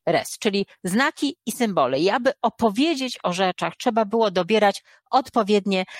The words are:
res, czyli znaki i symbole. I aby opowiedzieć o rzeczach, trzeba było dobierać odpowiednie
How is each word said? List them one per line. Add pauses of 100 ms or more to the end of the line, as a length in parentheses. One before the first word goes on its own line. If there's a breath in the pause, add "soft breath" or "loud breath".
res,
czyli (180 soft breath)
znaki (100)
i
symbole.
I
aby (100)
opowiedzieć
o
rzeczach,
trzeba
było
dobierać (280 soft breath)
odpowiednie (160 loud breath)